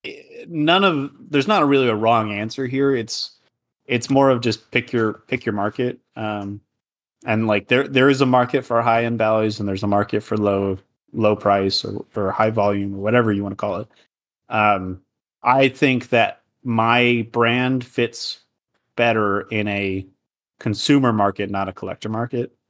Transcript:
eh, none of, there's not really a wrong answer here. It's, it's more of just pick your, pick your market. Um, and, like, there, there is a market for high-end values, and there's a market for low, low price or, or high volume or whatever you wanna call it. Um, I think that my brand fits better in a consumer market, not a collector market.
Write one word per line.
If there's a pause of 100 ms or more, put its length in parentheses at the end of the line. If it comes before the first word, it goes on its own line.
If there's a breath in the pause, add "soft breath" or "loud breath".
eh, (240)
none
of, (180)
there's
not
really
a
wrong
answer
here.
It's, (540)
it's
more
of
just
pick
your, (140)
pick
your
market. (160)
Um, (640)
and,
like,
there,
there
is
a
market
for
high-end
values,
and
there's
a
market
for
low, (340)
low
price
or, (120)
or
high
volume
or
whatever
you
wanna
call
it. (640 soft breath)
Um, (420)
I
think
that (220)
my
brand
fits (560)
better
in
a (540)
consumer
market,
not
a
collector
market. (140)